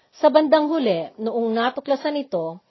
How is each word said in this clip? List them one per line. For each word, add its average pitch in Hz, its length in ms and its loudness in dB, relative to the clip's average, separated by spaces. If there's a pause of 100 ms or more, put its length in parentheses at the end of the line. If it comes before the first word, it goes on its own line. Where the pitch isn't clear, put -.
(200)
Sa 311 80 2
bandang 302 380 4
huli, 226 420 0 (140)
noong 226 320 -2
natuklasan 269 680 -2
ito, 170 380 -6 (120)